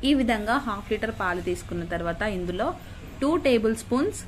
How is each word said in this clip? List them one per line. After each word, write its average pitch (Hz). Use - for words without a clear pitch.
ఈ 285
విధంగా 226
half 208
liter 220
పాలు 180
తీసుకున్న 175
తర్వాత 170
ఇందులో 180
టూ 277
టేబుల్ 226
స్పూన్స్ 294